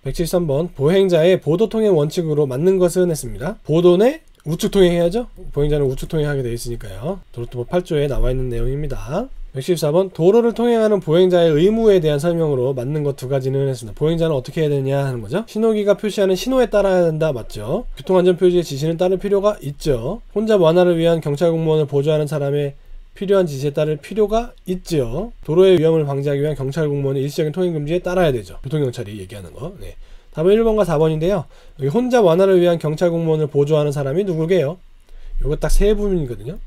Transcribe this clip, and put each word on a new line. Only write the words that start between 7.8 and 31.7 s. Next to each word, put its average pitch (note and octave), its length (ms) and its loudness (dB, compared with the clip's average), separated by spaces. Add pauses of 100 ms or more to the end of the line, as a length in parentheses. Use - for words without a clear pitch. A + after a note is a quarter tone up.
조에 D3 240 -2
나와 B2+ 240 2
있는 B2+ 180 -2
내용입니다. C3+ 760 -4 (260)
백십사 D3+ 380 -2
번. F#3 180 2
도로를 A3 440 2
통행하는 A3+ 480 2
보행자의 F3 500 4
의무에 G3+ 480 4
대한 D3+ 180 0
설명으로 D3 560 0
맞는 C#3 300 -4
것 C#3 120 -2
두 B2+ 120 -12
가지는 C3+ 400 -2
했습니다. A#2 320 -6
보행자는 D#3+ 360 0
어떻게 C3 260 -4
해야 D3+ 80 0
되냐 C#3 360 0
하는 B2 160 -6
거죠. D3+ 240 -6
신호기가 G#3 520 0
표시하는 G3 380 0
신호에 B3+ 360 0
따라야 F#3+ 320 2
한다. D#3 280 0
맞죠? A#2+ 540 -6 (120)
교통안전표지의 F3+ 680 2
지시는 D3+ 340 -4
따를 F#3 200 0
필요가 G3+ 440 0
있죠. C#3+ 600 -4 (120)
혼잡 G#3+ 280 2
완화를 F3 360 4
위한 E3 240 2
경찰 D#3 300 0
공무원을 D#3 340 0
보조하는 D3+ 400 0
사람의 C#3+ 480 -4 (400)
필요한 F#3+ 320 0
지시에 C#3+ 260 -4
따를 D3+ 260 -2
필요가 G#3+ 560 -2 (120)
있죠. E3+ 680 -4 (100)
도로의 F3+ 340 4
위험을 D#3+ 280 2
방지하기 C#3 360 -2
위한 D3+ 140 -2
경찰 C#3 320 -4
공무원의 C#3 360 -2
일시적인 D3+ 280 -4
통행 F3 220 -2
금지에 D#3 260 -2
따라야 F3+ 320 0
되죠. A2 320 -6
교통경찰이 B2 560 -4
얘기하는 F#2 340 -14
거. E3 260 -12
네. G#2 160 -14 (380)
답은 F3 200 2
일 A3+ 100 4
번과 G#3+ 220 2
사 E3 120 0
번인데요. D#3+ 460 0 (360)